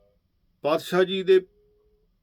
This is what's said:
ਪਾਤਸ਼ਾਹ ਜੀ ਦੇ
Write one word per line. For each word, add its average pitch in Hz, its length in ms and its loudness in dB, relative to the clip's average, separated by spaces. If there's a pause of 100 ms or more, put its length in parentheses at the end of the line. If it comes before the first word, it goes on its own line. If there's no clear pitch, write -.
(600)
ਪਾਤਸ਼ਾਹ 165 420 -2
ਜੀ 185 200 -4
ਦੇ 185 220 4 (760)